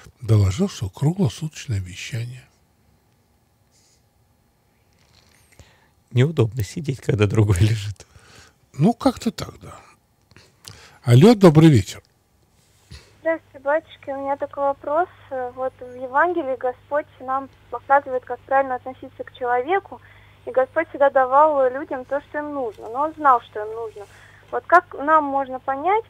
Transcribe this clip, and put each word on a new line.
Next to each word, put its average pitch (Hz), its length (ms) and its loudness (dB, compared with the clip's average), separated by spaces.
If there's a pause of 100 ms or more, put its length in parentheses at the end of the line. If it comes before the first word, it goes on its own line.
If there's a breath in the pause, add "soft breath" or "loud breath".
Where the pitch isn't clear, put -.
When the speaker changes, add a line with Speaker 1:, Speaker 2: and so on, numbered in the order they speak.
(200 soft breath)
Speaker 1:
доложил, 107 480 2
что - 220 -8
круглосуточное 156 920 -4
вещание. 117 640 -12 (3750 soft breath)
Speaker 2:
Неудобно 127 520 0
сидеть, 143 380 -8
когда 104 260 0
другой 104 340 2
лежит. 107 460 -2 (680 soft breath)
Speaker 1:
Ну, 180 180 2
как-то - 380 -2
так, - 300 -14
да. - 200 -20 (1200 soft breath)
Алло, 139 300 8
добрый 165 360 8
вечер. - 320 2 (1200)
Speaker 3:
Здравствуйте, 320 400 -8
батюшки. 285 500 -4
У 269 140 -8
меня 277 120 -2
такой 277 280 -6
вопрос. 285 440 -2 (220)
Вот 254 500 -8
в 247 140 -16
Евангелии 269 640 -2
Господь 285 480 -6 (120)
нам 262 300 -6 (220)
показывает, 262 560 -2
как 247 140 -10
правильно 269 340 -2
относиться 262 500 -14
к - 80 -20
человеку. 254 720 -4 (440 soft breath)
И 247 60 -12
Господь 262 360 -2
всегда 277 220 2
давал 269 600 4
людям 269 360 -8
то, 277 160 -4
что - 160 -12
им 294 160 -8
нужно. 240 340 -8
Но 240 140 -6
Он 311 120 -4
знал, 277 280 2
что - 180 -14
им 214 140 -10
нужно. 214 320 -14 (440 soft breath)
Вот - 160 -8
как 359 280 2
нам 302 280 2
можно 269 380 -6
понять 330 500 -2